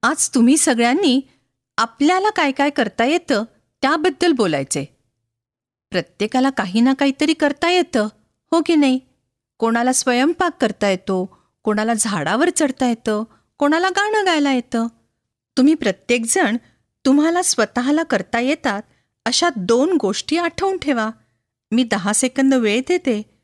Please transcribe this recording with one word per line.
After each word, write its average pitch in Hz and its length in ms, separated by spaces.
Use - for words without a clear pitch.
आज 277 320
तुम्ही 247 220
सगळ्यांनी 254 640
आपल्याला 339 520
काय 339 220
काय 277 180
करता 233 360
येतं 254 380
त्याबद्दल 311 500
बोलायचंय. 156 540
प्रत्येकाला 214 600
काही 202 320
ना 262 120
काहीतरी 277 400
करता 302 360
येतं, 349 380
हो 330 140
की 339 100
नाही? 269 240
कोणाला 233 360
स्वयंपाक 277 680
करता 214 280
येतो, 190 500
कोणाला 214 300
झाडावर 214 640
चढता 262 320
येतं, 226 360
कोणाला 320 320
गाणं 415 360
गायला 302 280
येतं. 233 340
तुम्ही 277 160
प्रत्येकजण 240 840
तुम्हाला 302 360
स्वतःला 269 600
करता 233 360
येतात 247 420
अशा 247 320
दोन 240 440
गोष्टी - 360
आठवून 349 400
ठेवा. 240 320
मी 240 120
दहा 208 300
सेकंद 269 400
वेळ 233 340
देते. 262 560